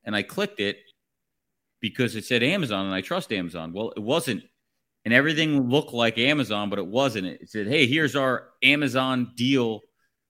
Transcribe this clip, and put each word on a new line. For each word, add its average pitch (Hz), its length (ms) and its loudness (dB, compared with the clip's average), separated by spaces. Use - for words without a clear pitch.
And 107 120 -4
I 101 60 2
clicked 196 380 -6
it 101 180 -2
because 110 360 -2
it 107 100 -10
said 120 180 2
Amazon 127 420 0
and 95 80 -4
I 95 80 -2
trust - 300 -8
Amazon. 85 420 -6
Well, 107 220 -6
it 107 60 -8
wasn't. 120 420 -2
And 113 80 2
everything 147 560 4
looked 143 240 2
like 117 260 2
Amazon, 110 500 0
but 98 80 -2
it 98 80 -4
wasn't. 110 420 0
It - 220 -14
said, 104 160 -6
"Hey, 135 220 4
here's 139 280 2
our 131 340 0
Amazon 131 720 2
deal, 120 460 0